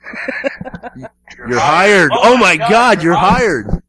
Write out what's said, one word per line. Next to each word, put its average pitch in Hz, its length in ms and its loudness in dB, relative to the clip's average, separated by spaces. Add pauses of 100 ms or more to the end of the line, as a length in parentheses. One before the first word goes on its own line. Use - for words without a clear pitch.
<laughs> - 920 -12 (420)
You're 120 220 -6
hired. 170 540 2
Oh 240 240 4
my 190 200 2
God, 208 460 2
you're 165 120 2
hired. 180 520 0 (220)